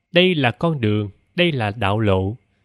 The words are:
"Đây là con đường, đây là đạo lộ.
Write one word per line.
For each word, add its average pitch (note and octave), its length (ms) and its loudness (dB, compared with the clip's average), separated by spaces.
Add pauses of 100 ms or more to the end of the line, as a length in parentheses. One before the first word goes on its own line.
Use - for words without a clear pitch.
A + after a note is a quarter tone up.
(120)
"Đây F3+ 240 2
là B2+ 160 0
con D#3+ 300 -4
đường, G#2+ 280 0 (260)
đây E3+ 160 2
là A2 200 -2
đạo G#2 280 -2
lộ. G2 380 0 (280)